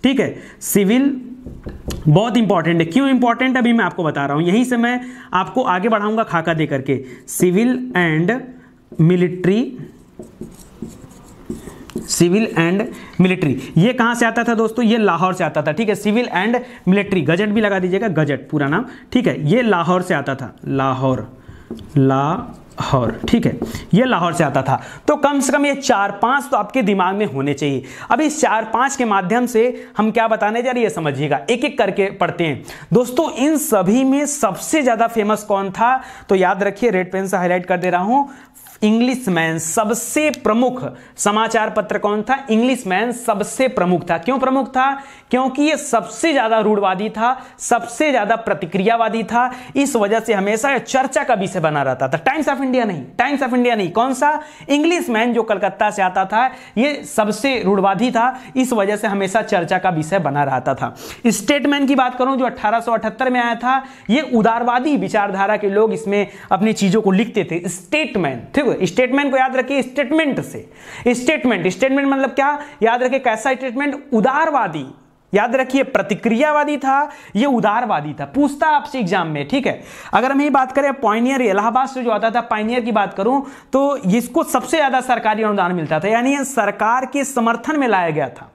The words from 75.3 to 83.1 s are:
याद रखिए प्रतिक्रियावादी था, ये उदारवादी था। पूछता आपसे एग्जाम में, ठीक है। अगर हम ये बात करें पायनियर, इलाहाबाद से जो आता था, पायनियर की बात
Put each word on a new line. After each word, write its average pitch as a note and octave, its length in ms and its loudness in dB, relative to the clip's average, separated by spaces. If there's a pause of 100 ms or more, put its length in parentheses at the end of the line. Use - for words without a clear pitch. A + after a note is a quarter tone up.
याद A3+ 220 2
रखिए C4 280 2
प्रतिक्रियावादी C#4 920 0
था, C#4 320 0 (260)
ये A3+ 100 2
उदारवादी G#3 680 0
था। C#3+ 120 -8
पूछता C#4+ 420 0
आपसे D4 320 0
एग्जाम F3+ 280 0
में, D3 200 -4
ठीक B3+ 200 -2
है। C3 140 -4 (320)
अगर B3 180 2
हम C#4 100 2
ये D4 80 2
बात C4 220 2
करें C#4 220 2
पायनियर, B3 480 0
इलाहाबाद A3+ 460 2
से B3+ 160 -8
जो A#3 80 0
आता A3 200 0
था, A#3 100 -2
पायनियर A#3 400 -2
की A#3 100 -4
बात G3+ 220 0